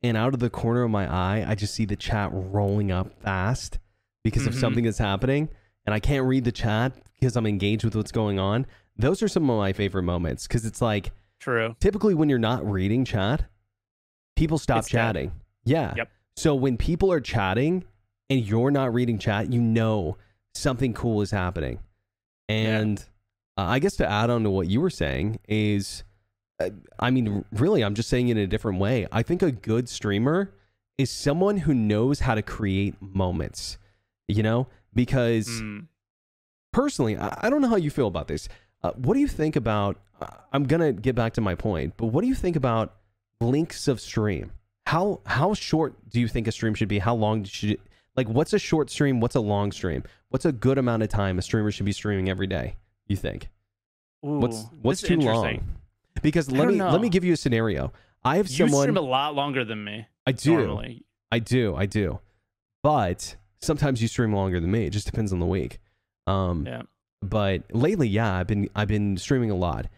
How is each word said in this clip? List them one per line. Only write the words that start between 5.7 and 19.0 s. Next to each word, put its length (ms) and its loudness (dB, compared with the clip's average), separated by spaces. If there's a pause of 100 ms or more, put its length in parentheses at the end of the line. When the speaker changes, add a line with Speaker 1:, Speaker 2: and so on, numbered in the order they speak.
Speaker 1:
and 100 0
I 60 0
can't 240 2
read 180 2
the 80 2
chat 420 0 (200)
because 240 0
I'm 100 2
engaged 380 0
with 100 0
what's 160 -2
going 280 0
on. 280 0 (300)
Those 260 2
are 60 2
some 200 2
of 80 2
my 140 2
favorite 320 0
moments 420 -2
'cause 200 -2
it's 160 -8
like, 300 0 (280)
Speaker 2:
True. 400 -2
Speaker 1:
typically 340 4
when 140 4
you're 100 4
not 320 0
reading 360 2
chat, 400 0 (920)
people 220 2
stop 220 2
Speaker 2:
It's 100 -4
dead. 100 0
Speaker 1:
chatting. 320 0 (320)
Yeah. 320 2
Speaker 2:
Yep. 160 -6 (240)
Speaker 1:
So 180 2
when 240 2
people 340 2
are 100 2
chatting 640 0 (440)
and 160 2
you're 260 2
not 220 2
reading 240 2